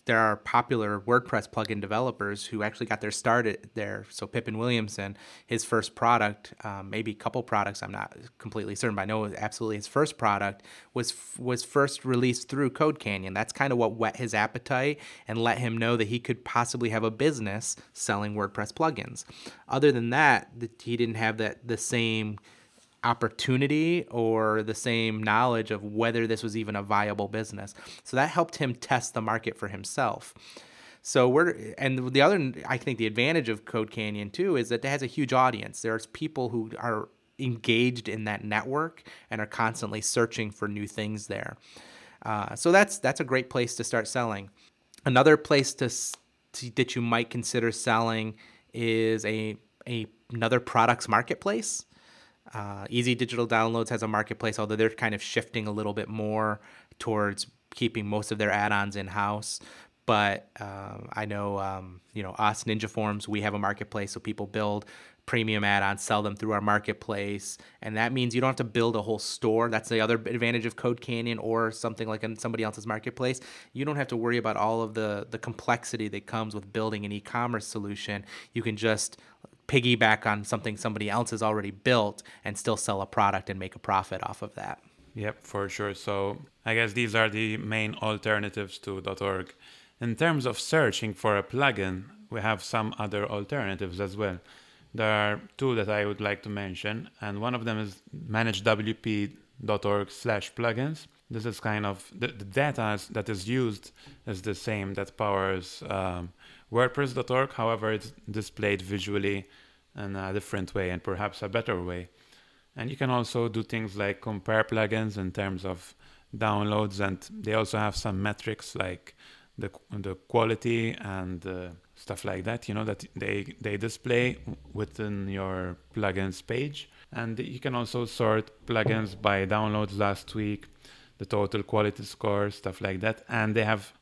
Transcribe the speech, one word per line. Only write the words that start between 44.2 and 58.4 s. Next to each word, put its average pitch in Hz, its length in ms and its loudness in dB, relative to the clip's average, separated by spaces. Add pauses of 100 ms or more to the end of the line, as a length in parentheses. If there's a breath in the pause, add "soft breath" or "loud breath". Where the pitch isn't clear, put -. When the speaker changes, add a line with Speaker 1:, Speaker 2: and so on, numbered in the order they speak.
Speaker 1:
Another 143 320 10
place 143 380 4
to, 135 100 -2
s-, - 320 -4 (380)
to, 123 200 -10
that 131 220 2
you 127 40 0
might 117 300 2
consider 117 400 0
selling 110 640 2 (400 loud breath)
is 113 500 2
a, 107 320 -2 (300)
a, 113 200 -4 (260)
another 117 260 4
products 117 500 4
marketplace. 160 760 0 (720 soft breath)
Uh, 101 340 -8
Easy 120 260 4
Digital 120 320 0
Downloads 113 440 2
has 113 120 -2
a 110 60 0
marketplace, 107 500 0
although 107 160 0
they're 110 140 6
kind 110 260 -2
of 98 60 -4
shifting 117 460 -2
a 107 40 -2
little 104 220 -2
bit 104 160 -4
more 107 540 -2 (360 loud breath)
towards 104 480 0 (280)
keeping 113 320 -2
most 107 260 -2
of 104 60 -4
their 104 120 2